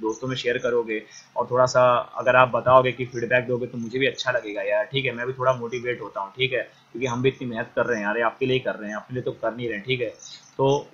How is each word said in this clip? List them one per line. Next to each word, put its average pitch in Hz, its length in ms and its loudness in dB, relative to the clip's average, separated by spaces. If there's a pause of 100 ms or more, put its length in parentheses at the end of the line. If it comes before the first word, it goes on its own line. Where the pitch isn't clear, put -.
दोस्तों 110 260 -4
में 131 80 -2
share 120 220 -2
करोगे 117 460 -2 (340)
और 123 140 -2
थोड़ा 127 140 6
सा 127 300 6 (200)
अगर 123 200 2
आप 127 140 8
बताओगे 127 420 6
कि 123 140 -4
feedback 120 420 0
दोगे 123 200 -2
तो 123 100 -10
मुझे 117 220 -4
भी 135 80 4
अच्छा 123 240 -2
लगेगा 107 300 -4
यार, 104 240 0
ठीक 135 200 -4
है, 123 60 -2
मैं 120 160 -6
भी 131 60 -6
थोड़ा 127 200 0
motivate 120 480 -6
होता 104 200 -10
हूँ, 98 160 -8
ठीक 127 160 -2
है, 117 80 -2 (300)
क्योंकि 120 140 -6
हम 123 160 -2
भी 131 80 4
इतनी 131 180 -6
मेहनत 120 280 -6
कर 120 100 2
रहे 117 140 -2
हैं 101 60 -6
यार, 104 120 -2
ये 117 60 0
आपके 117 220 -2
लिए 131 140 0
कर 117 160 -4
रहे 104 140 -12
हैं, 107 60 -8
अपने 104 180 -10
लिए 127 100 -6
तो 131 80 -4
कर 110 240 -6
नहीं 120 120 -8
रहे 107 100 -6
हैं, 101 80 -10
ठीक 127 160 -2
है। 113 80 -4 (480)
तो 139 360 2